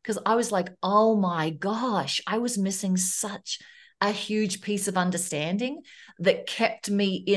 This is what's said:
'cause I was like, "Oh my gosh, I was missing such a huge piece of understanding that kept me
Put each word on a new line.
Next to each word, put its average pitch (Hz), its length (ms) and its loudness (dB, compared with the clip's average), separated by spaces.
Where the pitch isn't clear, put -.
'cause 208 240 -4
I 220 80 4
was 233 160 2
like, 180 200 0
"Oh 214 340 6
my 175 340 2
gosh, 196 760 -2
I 214 120 0
was 240 200 -2
missing 190 380 0
such - 640 -4
a 202 100 2
huge 208 500 -2
piece 208 280 -4
of 185 80 -2
understanding 180 840 -2
that 175 280 2
kept - 440 -2
me 202 180 2